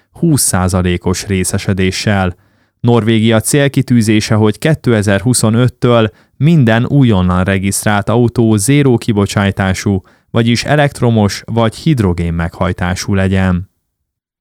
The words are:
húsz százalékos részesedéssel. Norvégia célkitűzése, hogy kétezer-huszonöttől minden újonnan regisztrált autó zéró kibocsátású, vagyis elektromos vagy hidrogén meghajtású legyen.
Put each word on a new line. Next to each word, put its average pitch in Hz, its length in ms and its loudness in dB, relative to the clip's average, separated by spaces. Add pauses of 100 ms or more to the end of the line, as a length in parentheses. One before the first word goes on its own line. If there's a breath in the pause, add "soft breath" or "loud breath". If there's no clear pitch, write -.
(100)
húsz 151 320 0
százalékos 90 840 -2
részesedéssel. 95 1120 -2 (440)
Norvégia 113 600 2
célkitűzése, 120 920 0
hogy 107 240 2
kétezer-huszonöttől 117 1500 0 (260 soft breath)
minden 127 500 2
újonnan 92 580 2
regisztrált 98 640 -2
autó 113 480 2
zéró 135 400 2
kibocsátású, 98 1040 -2 (300 soft breath)
vagyis 117 340 0
elektromos 120 800 0
vagy 113 280 -2
hidrogén 90 580 -2
meghajtású 90 840 -4
legyen. 95 560 0 (720)